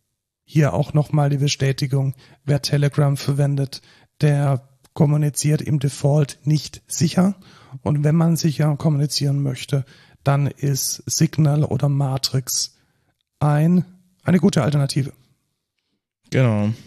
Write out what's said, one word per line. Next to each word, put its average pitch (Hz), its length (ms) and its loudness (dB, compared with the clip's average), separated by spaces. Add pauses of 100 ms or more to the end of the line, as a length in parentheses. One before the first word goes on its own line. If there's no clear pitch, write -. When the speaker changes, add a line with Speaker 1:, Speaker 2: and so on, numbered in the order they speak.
(440)
Speaker 1:
hier 147 280 2
auch 113 220 -2
nochmal 147 360 0
die 143 80 -2
Bestätigung, 135 760 -2 (300)
wer 143 180 0
Telegram 143 540 0
verwendet, 139 640 -2 (380)
der 143 480 0 (240)
kommuniziert 151 680 2
im 147 200 -2
Default 143 640 0
nicht - 420 -2
sicher. 180 480 0 (480)
Und 147 220 -2
wenn 151 100 2
man 165 220 2
sicher 151 400 0
kommunizieren 143 640 -2
möchte, 135 420 -4 (380)
dann 139 240 2
ist - 600 -4
Signal 151 580 0
oder 139 240 -2
Matrix 135 880 -4 (640)
ein, 151 440 2 (380)
eine 185 160 2
gute 196 240 2
Alternative. 139 500 0 (1160)
Speaker 2:
Genau. 110 400 2 (160)